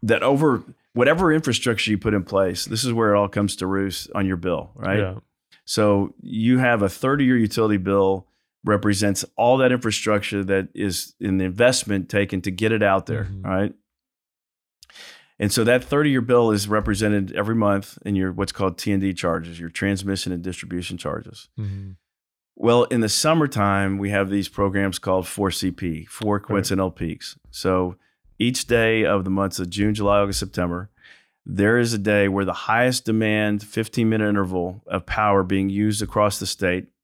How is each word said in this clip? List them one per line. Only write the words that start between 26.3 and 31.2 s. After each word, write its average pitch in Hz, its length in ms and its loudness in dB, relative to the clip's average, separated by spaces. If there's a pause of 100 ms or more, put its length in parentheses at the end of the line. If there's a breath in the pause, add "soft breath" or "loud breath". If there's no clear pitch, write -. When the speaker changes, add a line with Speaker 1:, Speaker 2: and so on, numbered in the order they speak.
Speaker 2:
Right. 98 100 -6
Speaker 1:
coincidental 95 460 -2
peaks. - 440 -10 (140)
So 92 460 -2 (420)
each 123 300 0
day 113 360 2
of 95 200 2
the 95 60 -4
months 95 280 -2
of 90 120 -4
June, 101 220 0
July, 101 280 2
August, 98 180 -2
September, 90 500 -4 (560 soft breath)